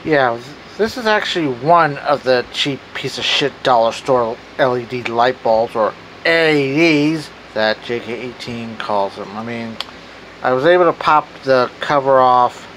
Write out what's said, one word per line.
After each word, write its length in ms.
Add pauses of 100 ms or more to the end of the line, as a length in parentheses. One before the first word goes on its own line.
Yeah, 360 (380)
this 200
is 80
actually 420
one 520
of 240
the 280
cheap 300 (120)
piece 240
of 60
shit 300 (100)
dollar 300
store 440 (200)
L 200
E 80
D 180
light 380
bulbs, 340
or 180 (320)
L 240
E 260
Ds, 540 (240)
that 300
J 180
K 120
eighteen 640
calls 380
them. 220
I 60
mean, 340 (640)
I 100
was 140
able 200
to 80
pop 320 (180)
the 360
cover 400
off 580